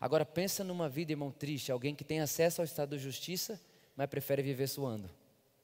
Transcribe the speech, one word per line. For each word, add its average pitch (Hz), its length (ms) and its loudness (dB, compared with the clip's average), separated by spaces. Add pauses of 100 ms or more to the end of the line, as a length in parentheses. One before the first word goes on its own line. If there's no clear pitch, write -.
Agora 147 260 4
pensa 190 380 0
numa 175 240 0
vida, 151 240 -2
irmão, 143 180 -2
triste, 139 400 -4
alguém 131 240 0
que 147 80 -10
tem 156 180 -2
acesso 165 400 4
ao 170 40 2
estado 147 320 -2
de 135 80 -4
justiça, 180 560 -4 (340)
mas - 160 0
prefere 139 320 2
viver 135 240 0
suando. 117 400 -2 (580)